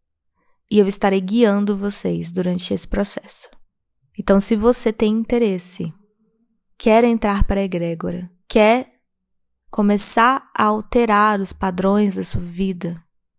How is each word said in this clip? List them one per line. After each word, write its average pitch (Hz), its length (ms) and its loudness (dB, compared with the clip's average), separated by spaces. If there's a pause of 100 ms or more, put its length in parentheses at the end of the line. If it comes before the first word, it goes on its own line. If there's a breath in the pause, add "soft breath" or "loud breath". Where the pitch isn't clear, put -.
(720)
E 208 60 0
eu 196 100 6
estarei 196 320 2
guiando 202 560 0
vocês 180 560 -6
durante 180 440 -4
esse - 120 -6
processo. - 640 -6 (640)
Então, 202 240 2
se 226 160 4
você 220 380 2
tem 214 180 0
interesse, 214 800 -4 (840)
quer 226 260 4
entrar 214 420 0
para 196 140 0
a 196 40 0
egrégora, 175 680 -6 (180)
quer 233 520 2 (720)
começar 220 840 2
a 220 100 0
alterar 214 760 0
os 190 100 -2
padrões 190 680 0
da 190 60 -6
sua - 160 -4
vida, 175 640 -6 (340)